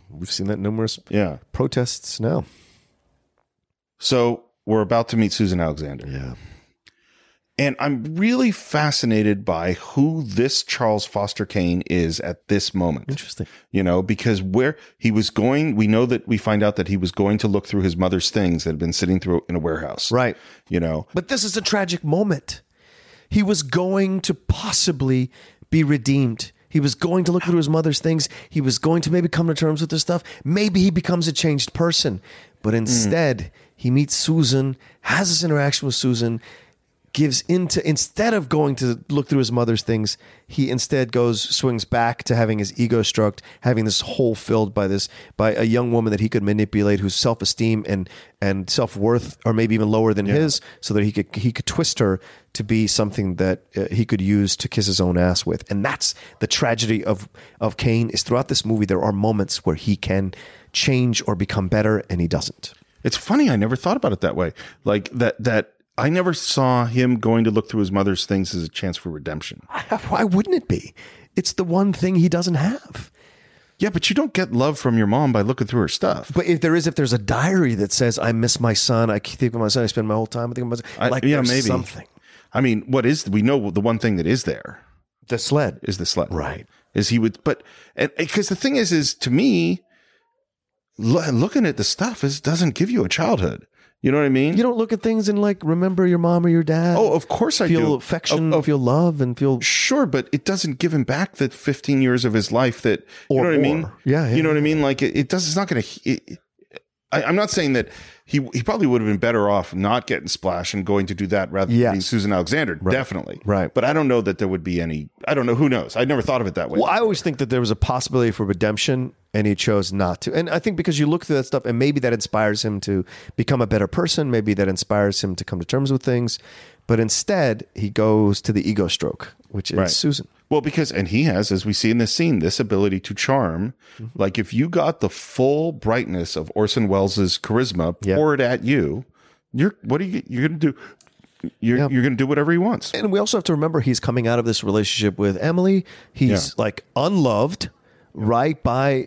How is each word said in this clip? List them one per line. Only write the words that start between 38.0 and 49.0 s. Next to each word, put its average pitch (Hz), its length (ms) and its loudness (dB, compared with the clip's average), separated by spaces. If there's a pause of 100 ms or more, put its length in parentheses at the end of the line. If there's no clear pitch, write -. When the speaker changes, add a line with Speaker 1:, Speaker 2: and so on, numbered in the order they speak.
Speaker 1:
of 160 140 -2
going 147 280 2
to 123 320 -2
look 143 200 -2
through 139 120 2
his 120 100 0
mother's 117 320 0
things, 110 340 -2 (300)
he 135 240 -2
instead 127 420 -2
goes, 120 300 2
swings 120 420 -2
back 117 400 -2
to 120 120 0
having 110 240 2
his 98 180 -6
ego 117 240 2
stroked, 104 400 0 (200)
having 113 220 2
this 107 180 0
hole 117 340 0
filled 110 360 0
by 101 140 0
this, 98 220 -2 (280)
by 110 180 2
a 113 100 0
young 120 280 2
woman 113 200 2
that 101 80 -2
he 110 80 0
could 113 160 0
manipulate, 104 560 2
whose 98 140 -2
self-esteem 113 720 0
and, 95 200 -2 (320)
and 98 300 -2
self-worth 113 760 0